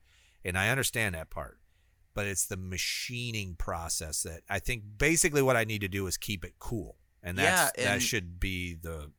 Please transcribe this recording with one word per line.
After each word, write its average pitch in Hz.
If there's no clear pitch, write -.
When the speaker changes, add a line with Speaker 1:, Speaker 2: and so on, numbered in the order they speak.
Speaker 1:
And 90
I 101
understand 117
that 80
part. -
But 104
it's 98
the 101
machining 98
process 82
that 85
I 98
think 113
basically 147
what 131
I 113
need 107
to 101
do 95
is 87
keep 101
it -
cool. -
And 90
that's, 185
Speaker 2:
Yeah, 123
Speaker 1:
that 104
Speaker 2:
and -
Speaker 1:
should 87
be 90
the, 80